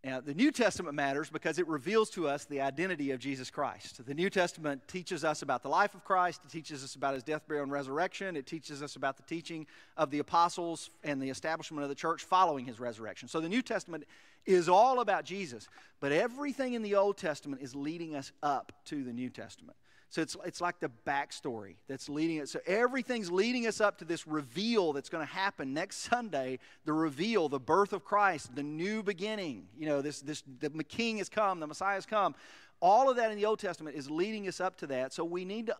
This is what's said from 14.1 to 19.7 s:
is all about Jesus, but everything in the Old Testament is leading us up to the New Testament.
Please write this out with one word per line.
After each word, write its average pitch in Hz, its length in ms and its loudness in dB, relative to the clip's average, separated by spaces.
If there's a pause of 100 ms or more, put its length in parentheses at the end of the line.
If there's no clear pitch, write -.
is 175 240 6
all 240 320 8
about 190 240 2
Jesus, 151 420 -8 (320)
but 139 140 0
everything 247 600 0
in 226 100 -2
the 202 120 0
Old 196 220 6
Testament 147 440 -4
is 131 140 -10
leading 156 400 -6
us 135 160 -8 (100)
up 143 300 0 (140)
to 143 180 -6
the 127 80 -6
New 123 180 -4
Testament. - 460 -14 (340)